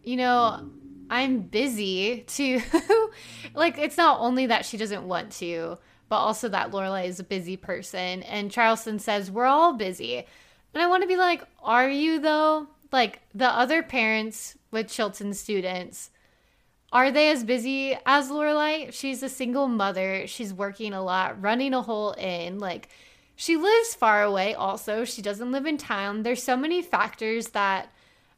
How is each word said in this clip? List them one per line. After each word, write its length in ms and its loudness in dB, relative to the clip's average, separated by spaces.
"You 120 -4
know, 540 2
I'm 300 2
busy 840 -2
too." 400 0
<laughs> 60 -12
Like, 260 2
it's 180 -2
not 240 6
only 260 2
that 180 2
she 120 -8
doesn't 320 -6
want 240 -4
to, 440 -6
but 100 0
also 320 0
that 200 -2
Lorelai 360 -4
is 120 -6
a 60 -10
busy 320 -6
person. 680 -6
And 260 -6
Charleston 520 2
says, 280 -2
"We're 180 -2
all 260 6
busy." 460 -4
And 100 -2
I 40 4
wanna 220 4
be 80 2
like, 260 2
"Are 300 4
you, 300 2
though?" 480 2
Like, 280 2
the 140 2
other 340 2
parents 760 -2
with 180 -4
Chilton 460 -4
students, 760 -6
are 180 6
they 220 6
as 100 0
busy 640 0
as 240 4
Lorelai? 640 0
She's 320 -6
a 40 -2
single 380 -2
mother. 640 0
She's 260 -10
working 380 -6
a 100 -6
lot, 400 -2
running 320 0
a 80 0
whole 360 -4
inn. 420 -6
Like, 280 -8
she 220 0
lives 400 4
far 260 4
away 320 2
also. 500 -4
She 180 -10
doesn't 280 -4
live 160 -2
in 100 -2
town. 460 -4
There's 200 -2
so 140 0
many 260 0
factors 680 -2
that, 440 0